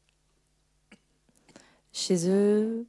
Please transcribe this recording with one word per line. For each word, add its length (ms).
chez 380
eux, 600